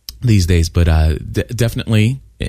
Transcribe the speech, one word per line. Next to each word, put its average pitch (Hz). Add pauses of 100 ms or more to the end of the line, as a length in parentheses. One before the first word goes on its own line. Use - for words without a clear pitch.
(200)
these 107
days, 82
but, 85
uh, 80
de-, -
definitely 113 (280)